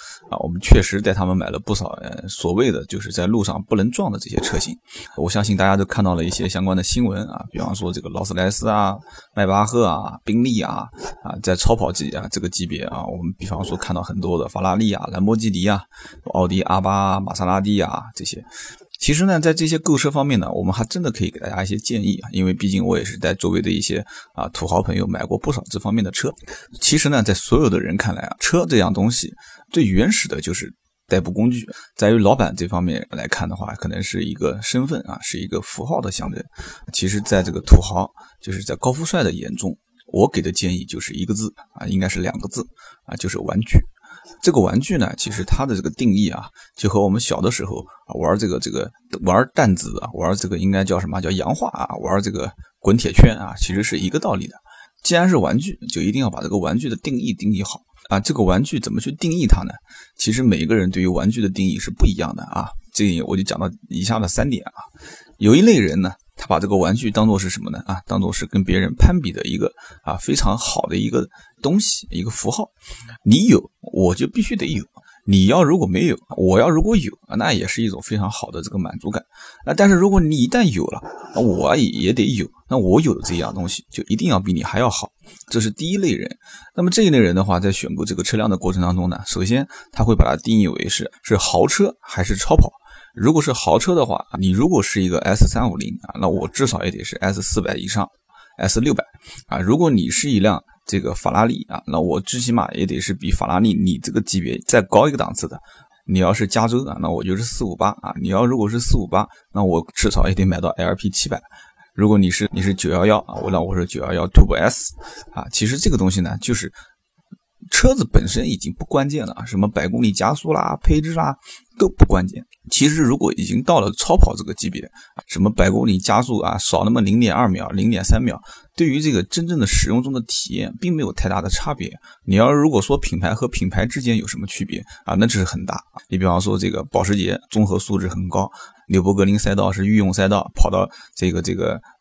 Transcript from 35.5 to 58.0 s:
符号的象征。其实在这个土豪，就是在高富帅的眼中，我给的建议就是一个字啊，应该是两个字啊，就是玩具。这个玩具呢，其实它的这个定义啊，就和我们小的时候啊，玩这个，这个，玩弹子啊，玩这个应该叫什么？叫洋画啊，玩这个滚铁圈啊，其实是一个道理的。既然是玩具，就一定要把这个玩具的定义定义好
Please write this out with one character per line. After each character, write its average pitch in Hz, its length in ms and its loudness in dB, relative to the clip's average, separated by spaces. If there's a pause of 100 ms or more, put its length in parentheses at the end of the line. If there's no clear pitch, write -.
符 - 240 -10
号 160 140 -2
的 - 100 -6
象 98 220 -8
征。 - 100 -10 (520)
其 - 120 -2
实 101 140 -2
在 101 240 2
这 92 80 -4
个 80 80 -6
土 - 220 8
豪， 92 280 -4 (320)
就 - 120 -10
是 98 100 -8
在 127 140 -6
高 127 160 0
富 151 100 -6
帅 170 180 -2
的 98 120 0
眼 - 240 -10
中， - 200 -6 (360)
我 101 140 4
给 - 140 -4
的 82 120 -6
建 90 200 -2
议 90 120 -8
就 - 160 -10
是 - 120 -10
一 85 120 -6
个 110 80 -4
字 110 200 -6 (240)
啊， - 80 -14
应 95 140 -2
该 92 80 0
是 90 140 -4
两 90 180 -4
个 - 80 -10
字 - 180 -8 (400)
啊， - 120 -12
就 - 100 -6
是 - 120 -4
玩 - 200 -4
具。 - 180 2 (640)
这 185 100 4
个 147 80 4
玩 98 200 2
具 160 180 -2
呢， 113 200 -2
其 - 140 -6
实 101 120 -6
它 131 240 2
的 120 80 -2
这 95 80 -4
个 78 80 -4
定 113 240 2
义 101 140 2
啊， - 160 -10 (300)
就 - 140 0
和 104 100 2
我 101 80 4
们 101 140 0
小 - 180 -2
的 98 120 0
时 - 120 -6
候 - 140 -8 (300)
啊， - 120 -12
玩 82 180 2
这 104 100 -2
个， 78 120 -2
这 - 120 -6
个， - 180 -4 (320)
玩 98 320 4
弹 110 220 4
子 - 240 -6
啊， - 140 -8
玩 87 220 -2
这 101 120 -4
个 92 100 -4
应 92 140 2
该 95 120 2
叫 92 160 0
什 95 80 -4
么？ - 140 -6
叫 82 80 -4
洋 95 240 -2
画 147 160 -4
啊， - 160 -6 (120)
玩 - 240 -2
这 101 100 -4
个 - 200 -6 (280)
滚 101 180 4
铁 - 140 0
圈 101 260 10
啊， - 200 -10
其 - 160 -2
实 101 100 0
是 95 160 -2
一 90 100 -2
个 156 100 -2
道 165 140 -2
理 92 140 -4
的。 - 80 -18 (480)
既 - 100 2
然 175 160 4
是 175 80 4
玩 82 200 2
具， 170 200 -4 (140)
就 82 100 -4
一 92 100 0
定 131 100 -2
要 120 80 0
把 - 120 -8
这 - 80 -8
个 101 80 -2
玩 82 180 -2
具 143 140 -2
的 113 60 -4
定 135 240 -6
义 113 140 -4
定 101 200 -2
义 95 80 -2
好 - 180 -8 (300)